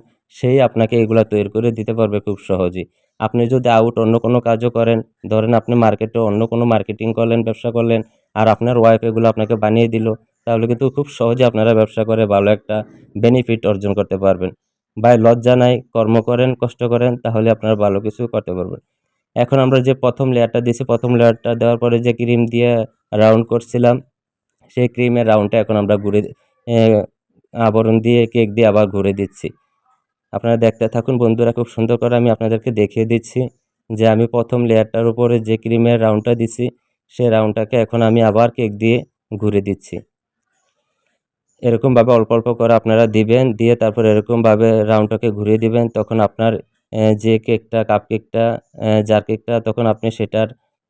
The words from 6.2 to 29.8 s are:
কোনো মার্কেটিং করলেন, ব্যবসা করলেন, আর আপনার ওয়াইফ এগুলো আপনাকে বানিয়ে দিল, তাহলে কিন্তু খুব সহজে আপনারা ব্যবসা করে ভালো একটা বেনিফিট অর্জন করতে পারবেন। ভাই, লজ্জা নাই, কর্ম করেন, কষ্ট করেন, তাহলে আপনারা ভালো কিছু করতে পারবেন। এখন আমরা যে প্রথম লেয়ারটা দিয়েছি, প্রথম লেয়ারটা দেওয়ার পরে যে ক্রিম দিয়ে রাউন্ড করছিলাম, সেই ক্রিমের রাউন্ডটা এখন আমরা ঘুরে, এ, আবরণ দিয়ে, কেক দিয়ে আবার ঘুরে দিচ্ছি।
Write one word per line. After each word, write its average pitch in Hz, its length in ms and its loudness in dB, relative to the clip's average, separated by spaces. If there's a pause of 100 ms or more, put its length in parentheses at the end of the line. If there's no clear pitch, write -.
কোনো 117 180 -2
মার্কেটিং 110 480 -2
করলেন, 117 300 -2
ব্যবসা 113 280 -6
করলেন, 117 300 0 (320)
আর 110 140 0
আপনার 120 300 0
ওয়াইফ 113 260 4
এগুলো 113 260 0
আপনাকে 110 260 -2
বানিয়ে 110 320 2
দিল, 113 260 -4 (320)
তাহলে 117 220 -2
কিন্তু 123 220 -2
খুব 143 200 -6
সহজে 120 360 0
আপনারা 113 280 2
ব্যবসা 110 300 0
করে 110 220 0
ভালো 101 260 2
একটা 107 320 -4 (340)
বেনিফিট 117 480 2
অর্জন 101 280 -2
করতে 98 240 -4
পারবেন। 92 320 0 (520)
ভাই, 120 160 6
লজ্জা 117 380 4
নাই, 123 260 2 (120)
কর্ম 113 280 2
করেন, 123 340 -2
কষ্ট - 280 -6
করেন, 120 340 0
তাহলে 113 340 0
আপনারা 110 240 0
ভালো 101 260 0
কিছু 110 260 -8
করতে 104 260 -6
পারবেন। 90 260 -8 (560)
এখন 123 240 0
আমরা 131 200 2
যে 127 140 0
প্রথম 131 380 -2
লেয়ারটা 120 300 0
দিয়েছি, 120 220 -2
প্রথম 123 320 -2
লেয়ারটা 117 400 2
দেওয়ার 117 220 0
পরে 117 220 0
যে 120 140 -2
ক্রিম 120 320 0
দিয়ে 117 400 0 (280)
রাউন্ড 110 340 4
করছিলাম, 120 540 0 (680)
সেই 123 180 -2
ক্রিমের 120 400 -2
রাউন্ডটা 107 320 2
এখন 107 160 -2
আমরা 104 220 0
ঘুরে, 101 240 -2 (460)
এ, 113 340 4 (520)
আবরণ 113 460 2
দিয়ে, 117 260 2
কেক 113 280 -2
দিয়ে 110 140 2
আবার 104 200 2
ঘুরে 98 260 -2
দিচ্ছি। - 360 -8 (800)